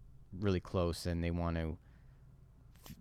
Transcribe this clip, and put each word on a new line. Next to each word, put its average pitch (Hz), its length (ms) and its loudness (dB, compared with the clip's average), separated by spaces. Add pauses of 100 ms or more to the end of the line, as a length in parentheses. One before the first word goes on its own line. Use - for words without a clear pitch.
(400)
really 95 200 4
close, 87 460 0
and 85 180 2
they 85 60 2
want 85 280 0
to 80 200 -2 (1120)
f-, - 120 -12